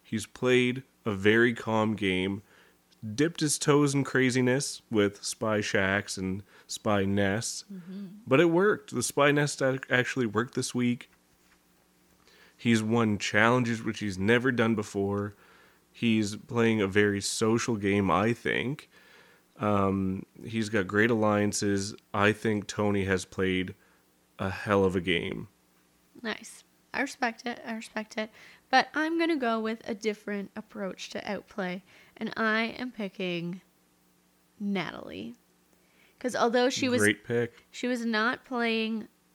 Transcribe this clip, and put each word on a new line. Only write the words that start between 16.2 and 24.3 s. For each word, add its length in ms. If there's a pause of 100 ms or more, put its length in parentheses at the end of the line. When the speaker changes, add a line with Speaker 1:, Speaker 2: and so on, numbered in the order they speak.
Speaker 1:
playing 460
a 60
very 340
social 560
game, 340
I 220
think. 560 (680)
Um, 680 (180)
he's 240
got 200
great 220
alliances. 840 (180)
I 200
think 340
Tony 380
has 180
played 520 (640)